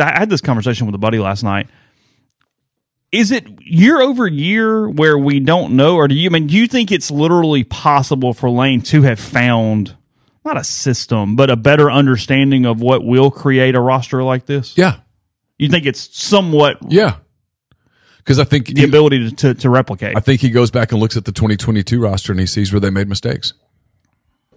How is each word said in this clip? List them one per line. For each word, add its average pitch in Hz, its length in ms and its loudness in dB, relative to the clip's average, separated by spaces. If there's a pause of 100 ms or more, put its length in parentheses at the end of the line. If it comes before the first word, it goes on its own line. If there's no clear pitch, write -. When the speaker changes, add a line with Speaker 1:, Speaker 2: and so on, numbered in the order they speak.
Speaker 1:
I 135 100 -2
had 208 140 -2
this 165 100 -2
conversation 120 460 -2
with 104 80 -6
a - 20 -6
buddy 110 220 -2
last 98 240 -4
night. 98 240 -4 (1400)
Is 208 200 2
it 254 160 -4 (140)
year 233 400 4
over 254 260 0
year 214 640 -2
where 151 280 2
we 139 220 2
don't 139 380 0
know, 160 180 4
or 143 140 2
do 139 60 0
you, 170 120 0
I 170 60 -2
mean, 156 140 0
do 156 100 0
you 233 100 2
think 233 240 -2
it's - 180 -4
literally 151 540 2
possible 135 720 0
for 127 160 -4
Lane 123 320 0
to 151 220 2
have 117 180 0
found, 113 720 -2 (500)
not 302 140 -4
a 156 80 -8
system, 110 720 -4
but 135 120 4
a 123 60 2
better 143 340 2
understanding 135 760 0
of 117 160 -2
what 123 240 0
will 131 260 4
create 131 420 0
a 127 60 2
roster 127 420 -2
like 127 260 -4
this? 143 280 -6
Speaker 2:
Yeah. 180 200 2 (640)
Speaker 1:
You 143 120 0
think 165 160 0
it's - 260 -6
somewhat 160 680 0 (100)
Speaker 2:
Yeah. 175 280 2 (1080)
'Cause 131 120 2
I 117 60 2
think 135 240 -2
Speaker 1:
the 139 140 0
Speaker 2:
he, - 20 6
Speaker 1:
ability 139 460 4
to, - 60 -10
to, 131 180 0
to - 160 -2
replicate? 110 480 -2
Speaker 2:
I - 20 -2
think 131 220 0
he 131 80 2
goes 117 200 2
back 117 220 -2
and 110 80 0
looks 110 160 -2
at 110 80 -6
the 107 80 -8
twenty 107 240 -2
twenty-two 113 460 -2
roster 101 320 -4
and 90 80 -2
he 92 60 -2
sees 101 260 -4
where 101 80 2
they 98 80 0
made 98 180 -2
mistakes. - 460 -6 (1040)